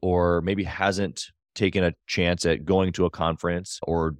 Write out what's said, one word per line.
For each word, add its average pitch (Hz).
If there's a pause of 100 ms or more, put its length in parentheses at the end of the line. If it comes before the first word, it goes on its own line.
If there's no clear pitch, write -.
or 87
maybe 98
hasn't 95 (280)
taken 95
a 85 (140)
chance 87
at 82
going 92
to 92
a 87
conference 87
or 82